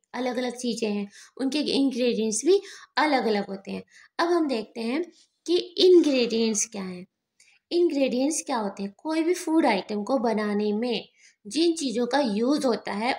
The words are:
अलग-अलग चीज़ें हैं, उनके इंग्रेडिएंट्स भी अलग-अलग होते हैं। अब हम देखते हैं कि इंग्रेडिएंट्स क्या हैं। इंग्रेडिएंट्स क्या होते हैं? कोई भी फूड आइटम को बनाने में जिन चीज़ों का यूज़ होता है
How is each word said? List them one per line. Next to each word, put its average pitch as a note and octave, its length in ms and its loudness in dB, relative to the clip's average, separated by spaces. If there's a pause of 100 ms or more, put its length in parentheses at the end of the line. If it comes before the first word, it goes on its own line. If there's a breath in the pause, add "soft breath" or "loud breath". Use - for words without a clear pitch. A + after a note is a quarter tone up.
(140)
अलग-अलग B3 440 -6
चीज़ें A3+ 320 -4
हैं, G3+ 200 -4 (280 loud breath)
उनके C4+ 220 -2 (120)
इंग्रेडिएंट्स A3+ 760 0
भी G4 160 4 (360 loud breath)
अलग-अलग A3+ 520 0
होते G3 220 -12
हैं। F#3+ 120 -10 (360 loud breath)
अब E4+ 80 2
हम E4+ 200 2
देखते A3+ 340 -6
हैं B3+ 220 -4 (420 soft breath)
कि F4 120 2 (280)
इंग्रेडिएंट्स A#3+ 840 6
क्या G3+ 160 -10
हैं। F#3 220 -12 (640 soft breath)
इंग्रेडिएंट्स C#4+ 760 2
क्या C4 120 -4
होते G3+ 260 -4
हैं? G3+ 140 -8
कोई D#4 260 -2
भी E4+ 120 0
फूड D#4+ 300 2
आइटम G#3 380 0
को C4+ 160 0
बनाने G#3+ 540 0
में A3+ 340 -4 (380 soft breath)
जिन D#4+ 280 0
चीज़ों B3 340 -2
का C4 120 0
यूज़ B3 460 0
होता G#3+ 280 -2
है A3+ 260 -2